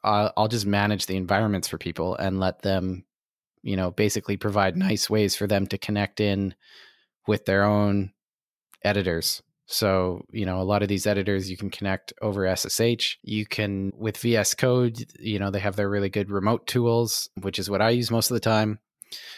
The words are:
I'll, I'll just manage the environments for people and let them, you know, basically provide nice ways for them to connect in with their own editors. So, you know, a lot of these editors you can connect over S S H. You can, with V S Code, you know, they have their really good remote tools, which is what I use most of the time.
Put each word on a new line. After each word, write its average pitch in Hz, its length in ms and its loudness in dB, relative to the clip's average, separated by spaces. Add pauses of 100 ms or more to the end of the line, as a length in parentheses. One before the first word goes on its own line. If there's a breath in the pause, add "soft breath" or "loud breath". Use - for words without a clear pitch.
I'll, 104 320 2
I'll 110 120 4
just 110 180 -2
manage 101 400 2
the 95 100 -2
environments 98 520 2
for - 100 -6
people 85 380 -4
and 95 220 -2
let 92 220 0
them, 92 460 -2 (560)
you - 140 -2
know, 92 140 0
basically 101 460 0
provide 98 400 0
nice 95 320 0
ways 107 260 2
for 107 120 -2
them 101 220 2
to 98 100 -4
connect 101 420 -2
in 98 340 0 (720 loud breath)
with 104 200 0
their 98 180 4
own 101 480 2 (720)
editors. 92 580 0 (220)
So, 92 680 0
you 104 120 -4
know, 92 160 -2
a 95 40 -2
lot 101 180 2
of 104 60 2
these 98 180 -2
editors 98 440 0
you 92 60 -8
can 101 140 -6
connect - 500 -4
over 101 240 -2
S 92 220 0
S - 120 -4
H. 117 440 0
You 107 240 -4
can, 98 500 -2
with 107 220 -6
V 120 180 2
S 104 160 2
Code, 123 500 2 (160)
you 107 200 -4
know, 98 120 0
they 98 100 -2
have 98 160 -2
their 101 120 0
really 101 220 0
good 101 200 -2
remote 101 360 0
tools, 117 640 0 (100)
which 95 180 -4
is 95 120 -6
what 98 100 0
I 110 80 4
use 117 220 2
most 113 200 2
of 127 40 0
the 113 60 0
time. 110 400 2 (580 loud breath)